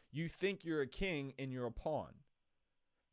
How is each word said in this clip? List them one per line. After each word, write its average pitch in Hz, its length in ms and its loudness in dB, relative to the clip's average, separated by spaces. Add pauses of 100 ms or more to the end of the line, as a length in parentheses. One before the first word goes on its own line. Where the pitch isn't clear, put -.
(120)
You 160 160 0
think 190 380 0
you're 156 160 4
a 135 60 2
king 143 500 0
and 135 140 -2
you're 127 160 0
a 117 40 -2
pawn. 131 420 -2 (1000)